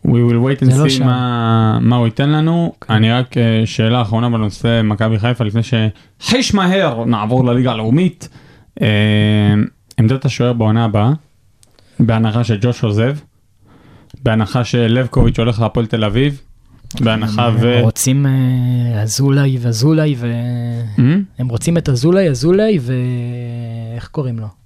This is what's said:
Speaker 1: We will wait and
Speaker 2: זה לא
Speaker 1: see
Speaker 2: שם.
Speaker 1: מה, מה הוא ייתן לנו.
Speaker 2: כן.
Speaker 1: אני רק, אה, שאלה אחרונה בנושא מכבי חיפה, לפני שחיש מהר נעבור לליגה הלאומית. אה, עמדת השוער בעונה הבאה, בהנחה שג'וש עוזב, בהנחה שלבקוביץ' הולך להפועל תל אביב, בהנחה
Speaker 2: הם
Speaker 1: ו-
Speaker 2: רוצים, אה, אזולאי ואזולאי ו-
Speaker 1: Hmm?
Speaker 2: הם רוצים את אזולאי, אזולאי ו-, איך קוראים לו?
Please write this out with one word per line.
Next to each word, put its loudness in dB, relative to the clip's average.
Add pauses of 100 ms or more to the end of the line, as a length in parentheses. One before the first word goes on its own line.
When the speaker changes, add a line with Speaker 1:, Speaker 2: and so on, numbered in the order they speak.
Speaker 1:
We 2
will 2
wait 0
and 4
Speaker 2:
זה 2
לא 4
Speaker 1:
see 4
Speaker 2:
שם. 0
Speaker 1:
מה, 2
מה 2
הוא 2
ייתן 0
לנו. 0
Speaker 2:
כן. -4
Speaker 1:
אני 4
רק, -2
אה, 2
שאלה 0
אחרונה -2
בנושא -2
מכבי 0
חיפה, -2
לפני -2
שחיש -2
מהר 0
נעבור 0
לליגה 2
הלאומית. -2 (520)
אה, 0 (1120)
עמדת 2
השוער 0
בעונה 2
הבאה, 0 (880)
בהנחה 2
שג'וש -2
עוזב, 0 (1080)
בהנחה 0
שלבקוביץ' 0
הולך 0
להפועל 0
תל -4
אביב, -2 (600)
בהנחה 0
Speaker 2:
הם 2
Speaker 1:
ו- 2
Speaker 2:
רוצים, 0
אה, 0
אזולאי 0
ואזולאי 0
ו- -6 (680)
Speaker 1:
Hmm? 0 (380)
Speaker 2:
הם -2
רוצים -2
את -2
אזולאי, 2
אזולאי 2
ו-, -4 (1000)
איך -12
קוראים -6
לו? -8 (180)